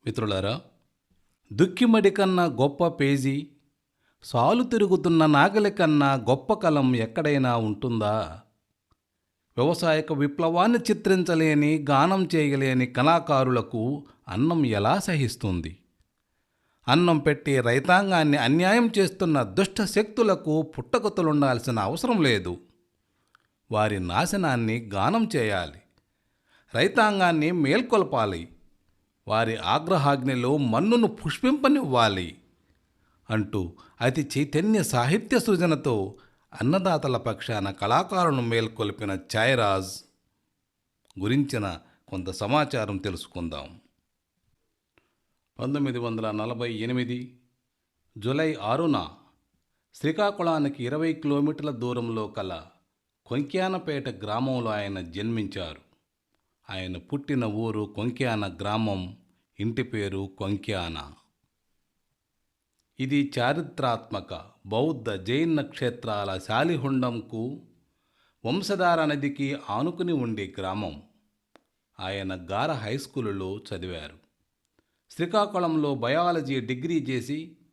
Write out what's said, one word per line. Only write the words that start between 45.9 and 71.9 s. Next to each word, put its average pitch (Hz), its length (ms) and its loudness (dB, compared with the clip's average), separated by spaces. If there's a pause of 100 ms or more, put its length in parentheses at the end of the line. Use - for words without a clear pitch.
వందల 110 320 -4
నలభై 117 420 -6
ఎనిమిది 123 640 -6 (800)
జూలై 143 440 -2
ఆరున 120 460 0 (880)
శ్రీకాకుళానికి 160 880 -2
ఇరవై 156 300 -2
కిలోమీటర్ల 147 580 -2
దూరంలో 117 560 -4
కల 95 340 -8 (640)
కొంక్యానపేట 147 840 -4
గ్రామంలో 113 600 -4
ఆయన 101 300 -6
జన్మించారు. 95 920 -8 (760)
ఆయన 92 280 -8
పుట్టిన 139 480 -4
ఊరు 107 500 -4
కొంక్యాన 113 520 -2
గ్రామం, 98 720 -4 (420)
ఇంటి 113 240 -2
పేరు 98 540 -6
కొంక్యాన. 90 720 -6 (1900)
ఇది 139 400 0
చారిత్రాత్మక 120 1040 -4 (240)
బౌద్ధ, 117 440 -2
జైన 135 520 -2
క్షేత్రాల 107 760 -6
శాలిహుండంకు, 127 1200 -2 (840)
వంశధార 175 600 0
నదికి 139 520 -4 (120)
ఆనుకుని 170 420 -4
ఉండే 113 480 -4
గ్రామం. 92 440 -6 (960)